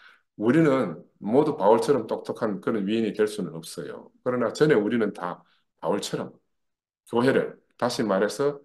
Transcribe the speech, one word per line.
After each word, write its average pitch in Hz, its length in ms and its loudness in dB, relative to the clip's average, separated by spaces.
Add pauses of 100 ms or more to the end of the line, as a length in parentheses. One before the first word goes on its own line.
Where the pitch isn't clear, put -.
(360)
우리는 127 640 2 (160)
모두 127 380 0
바울처럼 113 500 4
똑똑한 107 540 -6
그런 110 260 -2
위인이 110 260 0
될 107 160 2
수는 82 260 -6
없어요. - 560 -12 (140)
그러나 123 280 -2
전에 - 220 4
우리는 107 380 2
다 90 300 -8 (380)
바울처럼 - 520 -4 (760)
교회를, 117 460 2 (220)
다시 120 260 -2
말해서 107 600 0